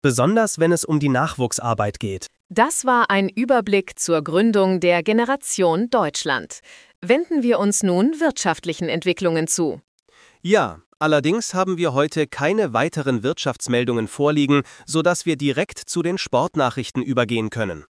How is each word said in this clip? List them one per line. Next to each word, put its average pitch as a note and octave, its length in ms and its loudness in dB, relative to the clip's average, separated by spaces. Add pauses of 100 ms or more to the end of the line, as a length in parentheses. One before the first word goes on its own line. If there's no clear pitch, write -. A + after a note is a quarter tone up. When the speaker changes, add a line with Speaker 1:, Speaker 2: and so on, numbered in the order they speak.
Speaker 1:
besonders D3+ 560 2
wenn E3 140 4
es E3+ 120 2
um D#3 160 0
die D3 80 0
Nachwuchsarbeit A#2+ 920 -2
geht. G2 260 -6 (240)
Speaker 2:
Das A3 340 0
war A#3+ 280 2
ein G3 180 2
Überblick G#3+ 720 0
zur D#3+ 240 0
Gründung F#3+ 560 2
der F3 240 2
Generation A3 880 0
Deutschland. D3 680 -2 (380)
Wenden C#4+ 440 2
wir A#3 160 2
uns G3+ 240 0
nun G#3 360 2
wirtschaftlichen F3 720 -2
Entwicklungen E3 560 0
zu. D#3+ 360 -2 (600)
Speaker 1:
Ja, D3+ 380 2 (180)
allerdings D#3 560 0
haben F#3 240 -2
wir E3 160 -2
heute D3+ 320 0
keine E3+ 480 -2
weiteren C3 480 0
Wirtschaftsmeldungen A#2+ 840 -2
vorliegen, C#3+ 560 2 (240)
sodass E3 400 0
wir D#3+ 80 0
direkt C#3+ 420 -2
zu - 240 -6
den F3 160 -2
Sportnachrichten C3 880 -2
übergehen A#2 480 0
können. F#2 380 -6